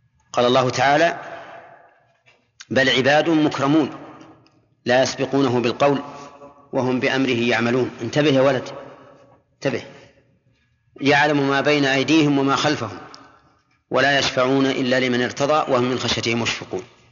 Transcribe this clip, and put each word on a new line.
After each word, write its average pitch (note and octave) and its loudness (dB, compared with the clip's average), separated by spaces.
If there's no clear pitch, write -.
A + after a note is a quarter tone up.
قال A#2+ 2
الله B2+ 2
تعالى: C#3+ 2
"بل C3 2
عباد C3+ 2
مكرمون D3+ 2
لا B2 2
يسبقونه C3 0
بالقول C3 0
وهم B2+ -2
بأمره B2 0
يعملون". A#2 0
انتبه C#3+ 0
يا C3+ 4
ولد، C3 2
انتبه. A#2 -6
"يعلم C#3+ 2
ما C#3 0
بين C#3+ 2
أيديهم C#3+ 2
وما C3+ 0
خلفهم A2+ -4
ولا C3+ 2
يشفعون C3 2
إلا B2+ 0
لمن B2 0
ارتضى C#3+ 0
وهم B2 2
من B2+ -2
خشيته A#2 -2
مشفقون". A2 -6